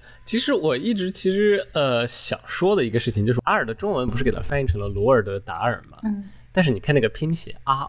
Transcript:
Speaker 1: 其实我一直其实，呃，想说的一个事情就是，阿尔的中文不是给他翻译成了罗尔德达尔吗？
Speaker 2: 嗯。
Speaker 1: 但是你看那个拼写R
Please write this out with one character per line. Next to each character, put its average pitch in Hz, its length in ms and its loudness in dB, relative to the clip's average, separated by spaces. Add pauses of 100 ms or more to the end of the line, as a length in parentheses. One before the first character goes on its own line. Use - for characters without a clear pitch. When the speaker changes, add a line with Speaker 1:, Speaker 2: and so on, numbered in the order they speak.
(260)
Speaker 1:
其 220 140 0
实 269 120 -2
我 160 240 2
一 240 200 -2
直 185 160 -2
其 190 200 0
实， 202 320 2 (100)
呃， 123 340 2
想 - 400 -6
说 196 280 2
的 165 80 2
一 117 60 0
个 110 100 0
事 117 120 0
情 101 120 0
就 113 80 2
是， 117 120 2
阿 185 100 2
尔 202 100 0
的 113 80 -6
中 196 200 -4
文 127 160 0
不 113 100 -2
是 123 60 0
给 123 80 4
他 - 100 -4
翻 143 180 -2
译 135 60 0
成 104 160 0
了 101 60 -4
罗 104 260 2
尔 113 100 6
德 98 160 -4
达 87 200 -10
尔 110 320 -2
吗？ - 140 -20
Speaker 2:
嗯。 202 220 -4 (240)
Speaker 1:
但 185 140 2
是 143 60 2
你 104 80 -2
看 147 160 0
那 143 40 6
个 113 80 4
拼 156 260 -2
写 - 300 -8
R 135 260 0